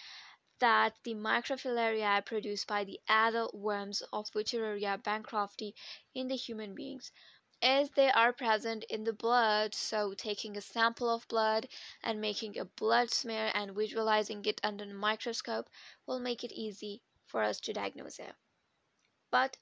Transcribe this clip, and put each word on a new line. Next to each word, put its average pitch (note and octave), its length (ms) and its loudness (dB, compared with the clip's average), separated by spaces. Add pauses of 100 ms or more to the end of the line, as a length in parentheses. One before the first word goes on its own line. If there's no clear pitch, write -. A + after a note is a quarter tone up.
(580)
that A3 440 4
the A3+ 120 -4
microfilaria A3 1080 2
produced G#3 440 -4
by G#3 160 0
the G3 240 -10
adult A3 440 4
worms G3+ 480 -4 (120)
of G#3+ 180 -6
Wuchereria G#3+ 720 -2
bancrofti G#3+ 680 -4 (420)
in B3+ 140 -4
the C4 80 0
human G#3+ 360 -8
beings, - 380 -12 (500)
as C4+ 300 4
they C4+ 220 6
are A#3 200 6
present A3+ 520 0
in A3 180 -4
the A3 100 0
blood, G#3+ 600 2
so G#3 400 -2
taking G#3 420 -6
a G#3 40 -4
sample A#3 500 0
of A#3 160 -2
blood A3 400 2 (380)
and G#3+ 160 -2
making G#3 360 -4
a - 80 -4
blood A#3 460 2
smear A3 440 -2
and G3+ 200 -4
visualizing G#3+ 720 0
it G#3+ 180 0
under G#3 240 -4
the G3+ 80 -10
microscope A3 720 -2 (380)
will B3+ 140 -4
make B3 240 -4
it A#3 80 -10
easy G#3+ 500 -8 (240)
for - 160 -2
us G#3 160 0
to - 140 -8
diagnose - 480 -8
it. - 140 -14 (960)
But C4 300 4